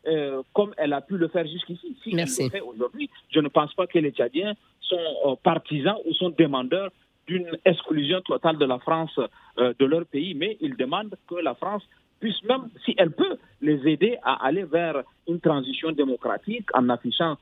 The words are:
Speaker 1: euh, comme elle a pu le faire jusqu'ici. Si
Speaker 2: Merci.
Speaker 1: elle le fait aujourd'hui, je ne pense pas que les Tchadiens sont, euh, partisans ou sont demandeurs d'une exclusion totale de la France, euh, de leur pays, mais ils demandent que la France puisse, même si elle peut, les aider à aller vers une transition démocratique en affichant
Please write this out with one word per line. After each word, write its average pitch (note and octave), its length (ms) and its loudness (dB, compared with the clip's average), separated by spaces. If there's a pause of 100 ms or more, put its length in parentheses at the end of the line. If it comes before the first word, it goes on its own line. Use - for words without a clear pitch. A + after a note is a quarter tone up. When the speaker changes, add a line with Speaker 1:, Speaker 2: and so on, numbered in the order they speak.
Speaker 1:
euh, C#3+ 340 -2 (120)
comme G#3 240 2
elle C#3+ 160 0
a C#3 80 -2
pu F#3+ 160 -6
le E3 100 2
faire E3 180 -2
jusqu'ici. F3 580 -10
Si G#3+ 120 -4
Speaker 2:
Merci. - 260 -2
Speaker 1:
elle C3+ 40 0
le B2+ 60 -2
fait - 100 -8
aujourd'hui, B2 480 -8 (200)
je D#3 100 2
ne D3 100 0
pense D3+ 240 2
pas F3+ 140 -2
que F3 120 2
les D3 120 0
Tchadiens D3+ 420 -2 (280)
sont, - 140 -2 (300)
euh, C3 180 2
partisans D#3+ 640 2
ou D#3+ 80 -2
sont F3+ 160 0
demandeurs D#3 640 2 (360)
d'une F3+ 200 -2 (180)
exclusion D#3+ 560 2
totale D#3+ 360 0
de D3 80 2
la B2+ 140 0
France, D#3+ 400 -2 (380)
euh, B2 200 4
de C#3 80 4
leur E3 200 2
pays, E3 280 -4
mais F3 280 -4
ils C#3 160 -4
demandent F#3 380 -4 (120)
que E3+ 80 -8
la D#3 200 -2
France G3 280 -4 (380)
puisse, G#3+ 220 -4
même B3 260 0 (160)
si A#3 120 0
elle F3 140 4
peut, F#4 260 0 (240)
les C#3+ 260 2
aider E3+ 360 2
à B2+ 220 0
aller E3+ 180 2
vers D#3 400 0 (240)
une E3+ 120 -2
transition C#3+ 520 0
démocratique C#3 800 -2
en B2 160 4
affichant C3 520 -2